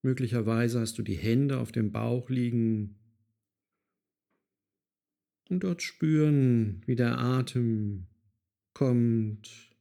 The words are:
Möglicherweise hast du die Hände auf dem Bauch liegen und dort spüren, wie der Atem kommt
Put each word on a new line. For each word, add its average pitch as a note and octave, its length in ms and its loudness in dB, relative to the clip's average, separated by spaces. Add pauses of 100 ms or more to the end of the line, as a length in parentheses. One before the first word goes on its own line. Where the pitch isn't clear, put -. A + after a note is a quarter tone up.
Möglicherweise A#2+ 760 0
hast A2 180 -4
du - 40 -4
die F#2+ 140 -4
Hände B2+ 420 2
auf A#2 140 -6
dem G#2+ 180 0
Bauch A#2 380 -2
liegen A#2 720 -2 (2500)
und F#3 160 -2
dort F3 160 -2
spüren, C3+ 1040 2
wie B2+ 100 0
der A#2+ 240 0
Atem A#2 880 -2 (680)
kommt A#2 1080 0